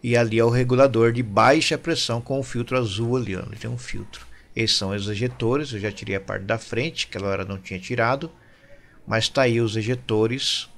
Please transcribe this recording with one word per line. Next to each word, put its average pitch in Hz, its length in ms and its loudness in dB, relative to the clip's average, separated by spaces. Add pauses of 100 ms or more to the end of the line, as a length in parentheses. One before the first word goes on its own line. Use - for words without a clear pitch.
e 120 140 0
ali 113 240 4
é 113 40 6
o 117 60 6
regulador 123 600 6
de 117 100 -2
baixa 120 560 4
pressão 143 440 -2
com 135 180 -4
o 135 40 -4
filtro 123 340 -2
azul 117 400 0
ali, 101 180 -2
ó, 90 60 -6
ali 107 160 -12
tem 113 120 -10
um 123 80 -6
filtro. - 480 -10 (300)
Esses 113 220 0
são 98 180 -2
os 101 140 -4
ejetores, 123 640 -2
eu 107 60 -8
já 101 120 -4
tirei 104 240 -8
a 95 60 -4
parte 98 240 -8
da 110 120 -2
frente, 120 500 -6
que - 100 -10
aquela 98 140 -4
hora 95 140 -4
não 98 140 -8
tinha 95 200 -10
tirado, 123 520 -2 (720)
mas 110 220 0
tá 135 160 2
aí 117 160 4
os 113 160 0
ejetores 117 1040 0